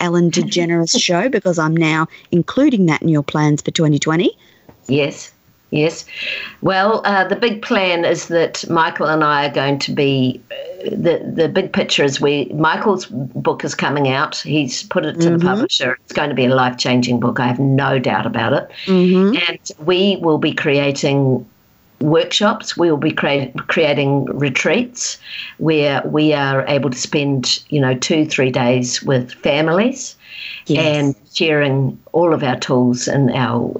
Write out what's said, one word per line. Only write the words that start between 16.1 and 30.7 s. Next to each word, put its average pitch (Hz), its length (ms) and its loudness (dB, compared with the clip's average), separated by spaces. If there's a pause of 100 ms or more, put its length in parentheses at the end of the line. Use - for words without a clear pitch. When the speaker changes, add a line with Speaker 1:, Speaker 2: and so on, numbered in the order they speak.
Speaker 2:
going 147 160 -2
to 143 80 -4
be 131 80 2
a 127 100 2
life-changing 123 640 0
book. 120 220 -2
I 123 80 0
have 123 100 -2
no 135 400 2
doubt 107 260 -2
about 113 280 -2
it. - 180 -2 (140)
Speaker 1:
Mm-hmm. 185 520 4 (120)
Speaker 2:
And - 240 -10 (120)
we 185 380 2
will 156 160 2
be 151 140 0
creating 139 920 0 (560)
workshops. 170 760 0
We 170 120 2
will 151 100 2
be 151 120 0
crea-, 143 400 -2 (160)
creating 143 600 2
retreats 156 920 -2 (400)
where 147 460 2
we 151 300 2
are 135 340 0
able 139 220 0
to 123 80 -8
spend, 143 720 -2
you 147 100 2
know, 127 180 2
two, 156 280 0
three 131 260 0
days 123 500 0
with 127 300 0
families 165 800 0 (520)
Speaker 1:
Yes. 143 180 2 (120)